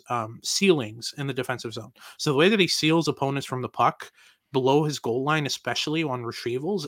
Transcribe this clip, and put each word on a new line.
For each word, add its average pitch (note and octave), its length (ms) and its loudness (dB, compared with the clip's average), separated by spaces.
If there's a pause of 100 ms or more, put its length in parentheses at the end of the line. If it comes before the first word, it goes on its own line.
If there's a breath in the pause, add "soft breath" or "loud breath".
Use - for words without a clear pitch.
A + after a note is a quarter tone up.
(120)
um, A#2 320 -4
ceilings B2 760 0
in C#3+ 80 -4
the C#3 80 -4
defensive B2 400 -6
zone. A2 200 -12 (260 loud breath)
So D#3 120 0
the C3 60 2
way E3 120 8
that A3 100 4
he F3 80 6
seals D#3 400 2
opponents C#3 400 -2
from B2+ 160 -4
the A2+ 60 -4
puck - 420 0 (400 soft breath)
below C3+ 320 4
his D3 160 -4
goal B2+ 240 -2
line, D3 240 0
especially D3+ 560 -4
on B2+ 180 -4
retrievals, C3+ 680 -4